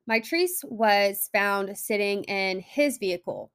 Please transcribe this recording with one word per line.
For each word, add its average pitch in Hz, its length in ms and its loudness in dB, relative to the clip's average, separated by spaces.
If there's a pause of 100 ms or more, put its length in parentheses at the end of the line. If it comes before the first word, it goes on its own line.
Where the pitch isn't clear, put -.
Mitrice 330 540 0
was 202 680 2
found 202 440 0
sitting 202 460 0
in 190 380 -2
his 285 360 0
vehicle, 175 580 -6